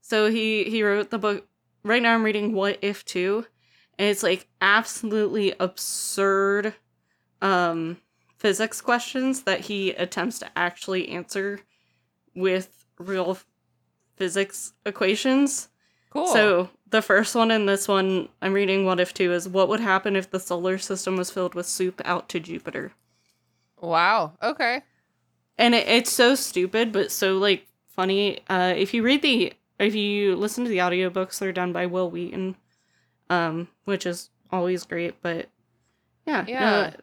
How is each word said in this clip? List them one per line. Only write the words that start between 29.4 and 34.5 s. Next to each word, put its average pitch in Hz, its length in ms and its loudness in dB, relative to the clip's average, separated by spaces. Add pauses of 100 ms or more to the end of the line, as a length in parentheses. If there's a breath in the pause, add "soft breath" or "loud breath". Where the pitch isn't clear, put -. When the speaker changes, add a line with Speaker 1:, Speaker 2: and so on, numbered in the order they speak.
Speaker 1:
if 208 160 2
you 202 420 0
listen 214 280 -4
to 240 60 -4
the 190 80 0
audiobooks, 185 600 0
they're 190 140 -4
done 180 200 -2
by 175 140 -2
Will 180 240 -2
Wheaton, 180 460 -6 (760)
um, 170 380 -2 (180)
which 190 180 -4
is 175 240 -6 (220)